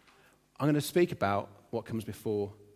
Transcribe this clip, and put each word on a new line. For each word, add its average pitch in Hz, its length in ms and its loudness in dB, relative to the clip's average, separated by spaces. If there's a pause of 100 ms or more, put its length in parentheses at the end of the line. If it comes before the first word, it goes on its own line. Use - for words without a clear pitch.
(600)
I'm 139 80 2
gonna 147 140 4
speak 175 300 2
about 101 380 0 (200)
what 113 160 -4
comes 110 180 -6
before 101 500 -4 (220)